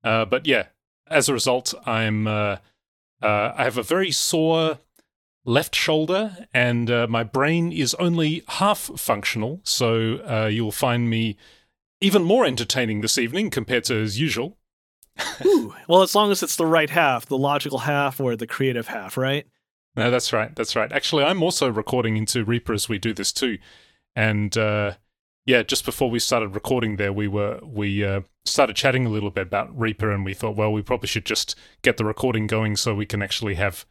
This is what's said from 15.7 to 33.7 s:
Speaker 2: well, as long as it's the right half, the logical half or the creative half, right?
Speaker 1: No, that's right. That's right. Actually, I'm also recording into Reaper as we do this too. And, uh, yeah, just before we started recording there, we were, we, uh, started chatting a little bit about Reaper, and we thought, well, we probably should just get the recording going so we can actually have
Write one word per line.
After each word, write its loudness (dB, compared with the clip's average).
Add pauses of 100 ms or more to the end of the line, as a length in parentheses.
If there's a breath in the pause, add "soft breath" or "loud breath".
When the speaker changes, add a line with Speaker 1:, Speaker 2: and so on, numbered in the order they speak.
Speaker 2:
well, 6
as 2
long 4
as 0
it's -4
the 0
right 2
half, 2
the -4
logical 0
half -2
or 0
the -6
creative -2
half, -10
right? -2 (500)
Speaker 1:
No, 2
that's 0
right. -2
That's -4
right. 0
Actually, 0
I'm 2
also 0
recording -2
into -2
Reaper -2
as -2
we -4
do -2
this -4
too. -2 (580 soft breath)
And, 0
uh, 0 (540)
yeah, 6
just -2
before 0
we 0
started 0
recording -2
there, 0
we -2
were, -2
we, -2
uh, -2 (240)
started 4
chatting 2
a 0
little -2
bit -4
about -2
Reaper, -2
and -2
we -6
thought, -4
well, 2
we -2
probably -2
should -4
just -2 (260 soft breath)
get 2
the 0
recording 0
going 0
so -2
we -4
can -2
actually -4
have -2